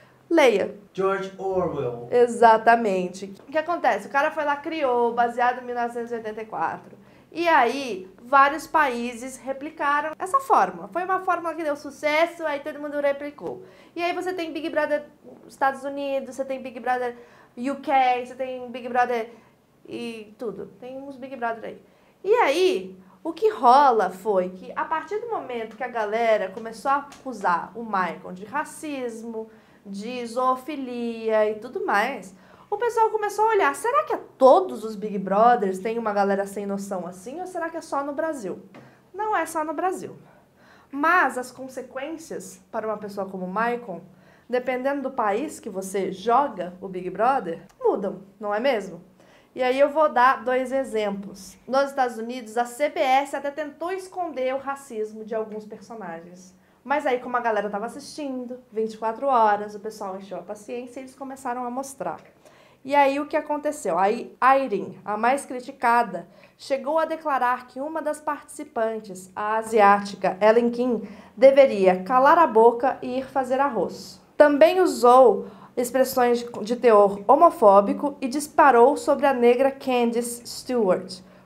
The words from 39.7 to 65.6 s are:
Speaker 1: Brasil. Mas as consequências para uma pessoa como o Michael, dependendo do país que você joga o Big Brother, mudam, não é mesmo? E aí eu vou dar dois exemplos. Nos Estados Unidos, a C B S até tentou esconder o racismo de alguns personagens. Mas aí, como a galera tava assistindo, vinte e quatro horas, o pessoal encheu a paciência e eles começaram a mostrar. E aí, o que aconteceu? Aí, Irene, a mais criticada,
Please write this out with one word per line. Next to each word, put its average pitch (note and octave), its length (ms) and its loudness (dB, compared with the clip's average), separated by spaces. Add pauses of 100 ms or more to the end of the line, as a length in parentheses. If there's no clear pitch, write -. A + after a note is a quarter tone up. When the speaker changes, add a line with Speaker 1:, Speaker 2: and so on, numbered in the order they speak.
Speaker 1:
Brasil. F4 440 -6 (760)
Mas D4 460 2
as B3 140 -8
consequências C4 1080 -12 (120)
para A3 160 -6
uma G#3+ 100 -4
pessoa G3+ 320 -8
como F#3+ 160 -8
o - 20 -6
Michael, G#3+ 540 -4 (480)
dependendo B3+ 540 -2
do C4 80 -6
país A#3+ 480 -2
que - 100 -12
você F#3+ 420 -4
joga G#3+ 720 -2
o G3 60 -12
Big F3+ 240 -10
Brother, G#3 500 -2 (180)
mudam, B3 440 -2 (160)
não G#3 140 -4
é G#3 60 -2
mesmo? G3+ 400 -2 (540)
E B3 80 -4
aí B3+ 180 2
eu C#4+ 100 6
vou D4+ 200 2
dar A#3+ 340 4
dois B3+ 280 -2
exemplos. G#3+ 840 -4 (100)
Nos C#4 260 0
Estados B3+ 260 -2
Unidos, A3+ 400 -10
a A#3+ 80 0
C C4 240 -2
B F4 100 -4
S C#4 360 2
até C#4+ 160 -6
tentou D4 400 -8
esconder E4 600 -6
o C4+ 60 -4
racismo A3 640 -10
de G#3+ 120 -8
alguns G#3+ 300 -8
personagens. F3+ 880 -16 (300)
Mas C#4+ 220 -2
aí, B3+ 140 0
como B3 180 -4
a - 20 -4
galera G#3+ 300 -2
tava G3+ 160 -6
assistindo, B3+ 760 -10 (120)
vinte A3 240 -6
e - 20 -16
quatro A3+ 300 -4
horas, G#3+ 480 2
o G#3 40 -14
pessoal G3+ 380 -10
encheu F#3+ 200 -14
a F3 60 -12
paciência B3 560 -12
e C4 40 -12
eles C4 120 -20
começaram C4 500 -8
a A#3+ 40 -8
mostrar. A#3+ 500 -8 (640)
E C4 100 -6
aí, C#4 260 4
o D4 60 -4
que D4 100 -4
aconteceu? D4 640 -4
Aí, G#3 420 -2
Irene, C4 640 2
a G#3 140 -6
mais A#3+ 260 0
criticada, A#3+ 840 -2 (280)